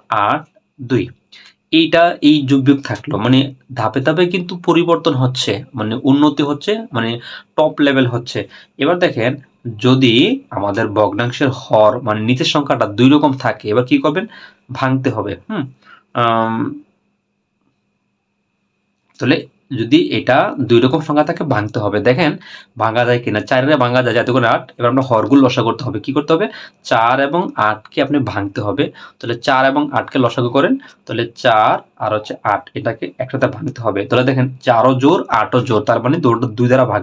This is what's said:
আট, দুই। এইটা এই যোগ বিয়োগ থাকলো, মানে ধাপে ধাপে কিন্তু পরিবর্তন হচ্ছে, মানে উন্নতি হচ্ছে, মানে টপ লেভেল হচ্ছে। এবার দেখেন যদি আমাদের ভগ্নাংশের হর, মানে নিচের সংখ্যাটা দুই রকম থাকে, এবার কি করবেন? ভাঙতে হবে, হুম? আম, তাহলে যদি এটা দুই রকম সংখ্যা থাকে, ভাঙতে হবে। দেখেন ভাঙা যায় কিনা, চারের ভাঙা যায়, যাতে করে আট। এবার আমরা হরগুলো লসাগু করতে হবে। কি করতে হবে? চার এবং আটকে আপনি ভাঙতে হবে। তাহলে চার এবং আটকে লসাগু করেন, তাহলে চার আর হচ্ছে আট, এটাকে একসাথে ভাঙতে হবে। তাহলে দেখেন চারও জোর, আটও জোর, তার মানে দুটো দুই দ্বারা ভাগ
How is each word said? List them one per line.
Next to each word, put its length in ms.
আট, 320
দুই। 260
এইটা 320
এই 160
যোগ 140
বিয়োগ 220
থাকলো, 340
মানে 220
ধাপে 280
ধাপে 240
কিন্তু 320
পরিবর্তন 560
হচ্ছে, 380
মানে 200
উন্নতি 400
হচ্ছে, 280
মানে 180
টপ 240
লেভেল 280
হচ্ছে। 320
এবার 220
দেখেন 320
যদি 340
আমাদের 380
ভগ্নাংশের 640
হর, 520
মানে 200
নিচের 320
সংখ্যাটা 320
দুই 240
রকম 240
থাকে, 360
এবার 160
কি 120
করবেন? 280
ভাঙতে 380
হবে, 240
হুম? 200
আম, 420
তাহলে 180
যদি 200
এটা 260
দুই 220
রকম 200
সংখ্যা 240
থাকে, 180
ভাঙতে 360
হবে। 200
দেখেন 320
ভাঙা 280
যায় 140
কিনা, 220
চারের 360
ভাঙা 260
যায়, 120
যাতে 160
করে 160
আট। 160
এবার 140
আমরা 120
হরগুলো 380
লসাগু 260
করতে 160
হবে। 160
কি 140
করতে 200
হবে? 120
চার 360
এবং 220
আটকে 460
আপনি 180
ভাঙতে 420
হবে। 220
তাহলে 240
চার 240
এবং 160
আটকে 280
লসাগু 300
করেন, 240
তাহলে 180
চার 400
আর 160
হচ্ছে 200
আট, 200
এটাকে 320
একসাথে 300
ভাঙতে 340
হবে। 240
তাহলে 200
দেখেন 200
চারও 380
জোর, 200
আটও 320
জোর, 200
তার 200
মানে 160
দুটো 300
দুই 200
দ্বারা 180
ভাগ 180